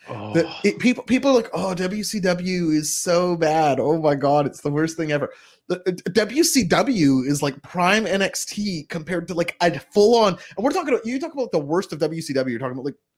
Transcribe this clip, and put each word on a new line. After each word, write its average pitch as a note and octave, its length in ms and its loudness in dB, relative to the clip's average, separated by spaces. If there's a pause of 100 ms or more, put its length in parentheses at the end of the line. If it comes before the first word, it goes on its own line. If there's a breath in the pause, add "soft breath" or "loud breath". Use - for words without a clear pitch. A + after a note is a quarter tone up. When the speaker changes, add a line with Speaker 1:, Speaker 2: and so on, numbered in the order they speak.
Speaker 1:
The, B2 400 -2
Speaker 2:
Oh. - 160 -16
Speaker 1:
it, G3+ 140 0
people, B3 260 0
people B3+ 280 2
are - 20 6
like, A#3 180 0
"Oh, F#3 220 -4
W F#3 280 -4
C G#3 180 -6
W F3+ 500 0
is D3+ 260 0
so F3+ 400 2
bad. D#3 440 2
Oh D3+ 200 2
my D3+ 140 4
God, C#3+ 320 2
it's - 160 -10
the D3 80 -2
worst D#3+ 260 0
thing D#3 160 -4
ever." C#3+ 180 -2 (380 loud breath)
The, F3+ 180 -4
uh, F#3 260 -4
W A3 300 2
C C4+ 220 2
W E3 640 2
is, C#3+ 160 -2
like, C#3+ 200 -2
prime F#3+ 440 0
N F#3+ 160 0
X - 240 -4
T G3 420 -6
compared E3+ 400 -6
to, F#3 60 -8
like, E3+ 260 -4
a F3 180 2
full G#3 400 4
on, G3+ 200 4 (180 loud breath)
and G3 80 -2
we're C#4+ 60 2
talking D4+ 240 0
about, - 100 0
you B3+ 160 -4
talk D#4+ 140 -8
about B3+ 180 -6
the F3+ 60 2
worst D#3 340 -2
of D#3+ 60 -8
W D#3+ 240 -2
C D3 100 -6
W, C3 180 0
you're A#2 100 -4
talking B2+ 120 -6
about, C3 140 -8
like, C#3 100 -8 (220)